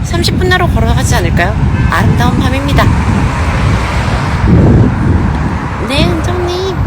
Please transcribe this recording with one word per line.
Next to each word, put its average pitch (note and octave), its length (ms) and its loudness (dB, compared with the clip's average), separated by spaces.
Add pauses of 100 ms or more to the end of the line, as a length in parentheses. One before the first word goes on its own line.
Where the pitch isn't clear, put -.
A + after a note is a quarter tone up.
삼십 - 340 -2
분 F4+ 100 0
내로 F4+ 200 2
걸어가지 - 480 0
않을까요? - 380 0 (360)
아름다운 A#3+ 500 2
밤입니다. C4 440 0 (3000)
네, C#4+ 180 0
은정님. E4 720 -2 (100)